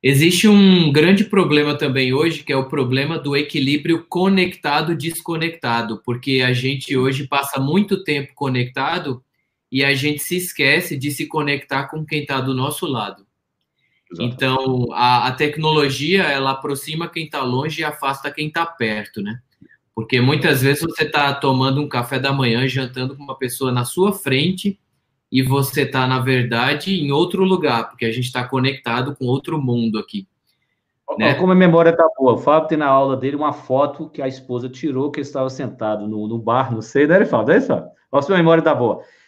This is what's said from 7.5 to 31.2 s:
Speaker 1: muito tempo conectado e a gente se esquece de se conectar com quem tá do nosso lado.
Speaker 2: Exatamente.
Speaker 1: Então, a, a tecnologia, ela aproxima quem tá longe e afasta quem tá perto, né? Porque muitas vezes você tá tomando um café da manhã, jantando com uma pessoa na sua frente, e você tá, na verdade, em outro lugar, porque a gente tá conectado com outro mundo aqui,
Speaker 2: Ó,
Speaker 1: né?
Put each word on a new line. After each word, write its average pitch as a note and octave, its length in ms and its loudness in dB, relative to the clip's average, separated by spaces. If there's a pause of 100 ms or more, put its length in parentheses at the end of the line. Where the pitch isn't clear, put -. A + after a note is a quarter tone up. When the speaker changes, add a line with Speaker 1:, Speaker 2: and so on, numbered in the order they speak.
Speaker 1:
muito F#3+ 440 0
tempo C#3+ 300 -4
conectado C3+ 920 -4 (480)
e C3+ 140 0
a C#3 80 2
gente D3 260 -2
se - 180 -6
esquece D#3+ 600 0
de C#3 140 -4
se D3+ 160 -8
conectar C#3+ 600 -4
com D#3 180 -10
quem D3 200 -6
tá C3 160 -4
do C3 120 -4
nosso C#3 340 -4
lado. A2 380 -8 (840)
Speaker 2:
Exatamente. A#2+ 240 -6
Speaker 1:
Então, C3 560 0
a, B2 360 2
a C3 40 -2
tecnologia, D3+ 920 0
ela C3+ 280 0
aproxima D3+ 560 -6
quem D#3+ 220 -10
tá C#3+ 140 -6
longe D3 380 -2
e D#3 40 -2
afasta C#3+ 460 -4
quem D3+ 180 -6
tá E3 160 -2
perto, G#2+ 560 -6
né? A2 180 -8 (540)
Porque A#2 260 -2
muitas C3+ 420 2
vezes C#3+ 200 2
você D#3+ 240 -4
tá C#3+ 280 0
tomando C3+ 480 0
um C#3+ 60 -4
café B2+ 320 -4
da C#3 140 0
manhã, B2+ 340 0
jantando B2+ 480 -6
com - 80 -18
uma - 140 -14
pessoa C3 340 -4
na B2 140 0
sua G3 260 0
frente, F#3 680 -2 (520)
e C3 100 2
você C3 440 0
tá, C3 220 -2
na C3 120 0
verdade, C3 800 0
em C#3+ 120 -2
outro F3 340 0
lugar, D3 440 0
porque - 160 -8
a A2+ 60 -2
gente B2 200 -4
tá B2 120 -2
conectado C3 720 -2
com C3 100 -8
outro C#3 360 -4
mundo A#2 360 -2
aqui, G2+ 300 -10 (800)
Speaker 2:
Ó, - 100 -6
Speaker 1:
né? A2+ 140 2